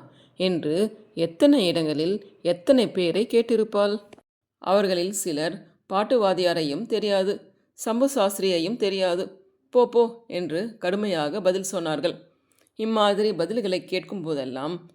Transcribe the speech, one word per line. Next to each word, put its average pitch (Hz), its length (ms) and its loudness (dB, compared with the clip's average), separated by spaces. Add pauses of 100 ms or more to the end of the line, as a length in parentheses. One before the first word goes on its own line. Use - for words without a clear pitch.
(400)
என்று 165 360 0 (400)
எத்தனை 254 480 4
இடங்களில் 160 520 0 (260)
எத்தனை 190 460 2
பேரை 180 360 0
கேட்டிருப்பாள். 220 720 0 (680)
அவர்களில் 190 520 0
சிலர் 165 420 -4 (320)
பாட்டுவாதியாரையும் 185 1000 0
தெரியாது, 202 480 0 (440)
சம்பு 240 300 0
சாஸ்திரியையும் 196 720 0
தெரியாது. 190 440 0 (500)
"போ, 247 140 6
போ" 240 140 2 (260)
என்று 170 320 -4 (180)
கடுமையாக 185 640 -2
பதில் 190 300 0
சொன்னார்கள். 156 460 -2 (600)
இம்மாதிரி 214 540 2
பதில்களை 185 480 -2
கேட்கும் 185 420 -6
போதெல்லாம் 139 520 -6 (200)